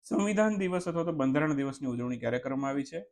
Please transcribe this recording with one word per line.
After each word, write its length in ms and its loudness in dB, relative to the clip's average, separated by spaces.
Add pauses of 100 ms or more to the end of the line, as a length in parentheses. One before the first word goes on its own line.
સંવિધાન 520 2
દિવસ 300 0
અથવા 180 0
તો 60 0
બંધારણ 440 2
દિવસની 360 -4
ઉજવણી 300 -4
ક્યારે 180 0
કરવામાં 320 -2
આવી 180 -2
છે? 80 -8 (140)